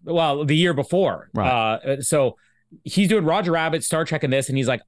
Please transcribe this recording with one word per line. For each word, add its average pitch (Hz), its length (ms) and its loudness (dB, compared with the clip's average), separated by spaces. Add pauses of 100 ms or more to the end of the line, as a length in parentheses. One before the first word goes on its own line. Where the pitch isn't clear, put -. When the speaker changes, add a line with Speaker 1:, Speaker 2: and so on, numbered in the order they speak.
Speaker 1:
well, 156 400 0
the 147 120 2
year 175 180 2
before. 143 600 -2
Speaker 2:
Right. 180 140 0
Speaker 1:
Uh, 123 520 -2
so 135 360 0 (460)
he's 190 260 2
doing 208 160 2
Roger 170 280 0
Rabbit, 160 320 0
Star 165 200 0
Trek, 156 200 -4
and 127 80 0
this, 135 160 0
and 135 100 -2
he's 131 80 0
like, 120 220 0